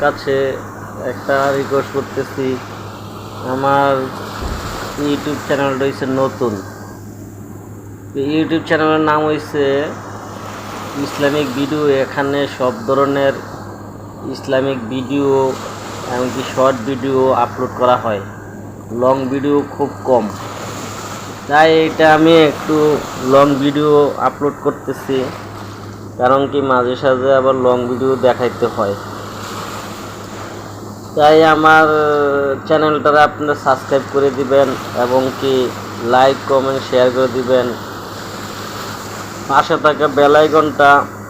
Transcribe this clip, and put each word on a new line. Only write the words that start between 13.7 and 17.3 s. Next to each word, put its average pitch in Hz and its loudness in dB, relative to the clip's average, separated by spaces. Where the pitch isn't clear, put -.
ইসলামিক 131 -2
ভিডিও, 131 0
এমনকি 123 -4
শর্ট 131 4
ভিডিও 131 0